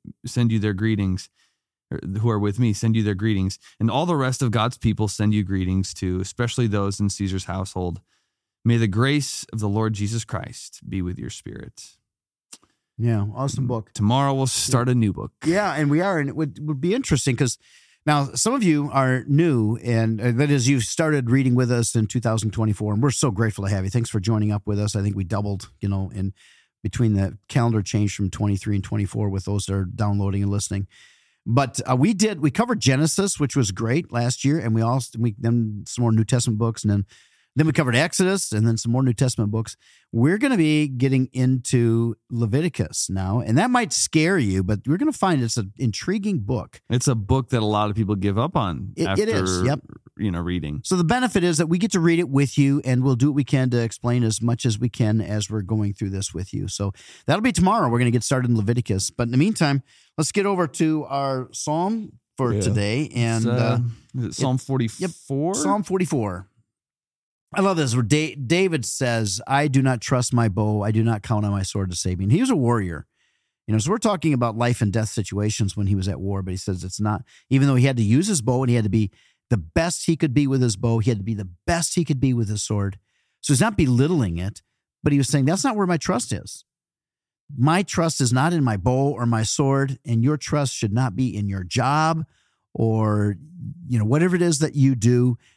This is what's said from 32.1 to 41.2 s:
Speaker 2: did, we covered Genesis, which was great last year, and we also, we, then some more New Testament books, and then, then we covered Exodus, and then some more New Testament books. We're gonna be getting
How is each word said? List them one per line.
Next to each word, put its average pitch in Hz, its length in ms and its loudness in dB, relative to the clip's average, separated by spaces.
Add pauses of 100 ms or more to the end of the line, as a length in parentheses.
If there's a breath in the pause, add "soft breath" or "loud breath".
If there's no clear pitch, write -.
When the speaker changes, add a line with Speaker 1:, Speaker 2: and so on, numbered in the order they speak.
Speaker 2:
did, 196 260 0
we 143 120 0
covered 233 280 0
Genesis, 151 600 0
which 143 160 -2
was 110 160 2
great 117 420 -2
last 120 320 -2
year, 151 140 2
and 110 160 -2
we 113 60 2
also, 120 380 -2
we, 113 180 0
then 113 500 0
some - 160 -4
more 117 100 4
New 110 100 4
Testament 117 340 0
books, 113 280 -2
and 107 60 2
then, 101 140 0 (520 soft breath)
then 156 100 4
we 127 60 2
covered 127 240 2
Exodus, 185 560 0
and 107 120 2
then 113 120 2
some 117 160 -2
more 131 100 2
New 127 100 4
Testament 117 380 0
books. 113 240 -4 (380 soft breath)
We're 139 240 4
gonna 262 200 2
be 151 300 4
getting 131 460 2